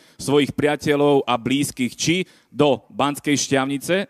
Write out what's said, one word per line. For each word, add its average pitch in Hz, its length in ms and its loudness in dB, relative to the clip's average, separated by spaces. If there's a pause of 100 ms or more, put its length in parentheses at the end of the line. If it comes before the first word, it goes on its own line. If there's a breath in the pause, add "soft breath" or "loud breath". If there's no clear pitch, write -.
(160 soft breath)
svojich 143 400 0
priateľov 143 720 2
a 123 80 2
blízkych 123 640 -4
či 175 240 0 (240 soft breath)
do 127 400 2
Banskej 139 480 -2
Štiavnice 139 760 -2